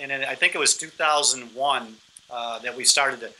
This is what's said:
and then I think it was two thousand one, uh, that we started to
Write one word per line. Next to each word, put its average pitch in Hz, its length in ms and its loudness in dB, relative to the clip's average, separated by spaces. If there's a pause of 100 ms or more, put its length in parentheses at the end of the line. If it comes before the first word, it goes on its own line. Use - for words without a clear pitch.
and 139 100 -8
then 135 140 -4
I 131 100 -4
think 170 200 2
it 175 40 -2
was 139 180 2
two 160 120 -10
thousand 139 680 0
one, 123 420 -2 (340)
uh, 117 280 -8
that 123 180 -8
we 127 80 -4
started 135 360 4
to 113 200 -12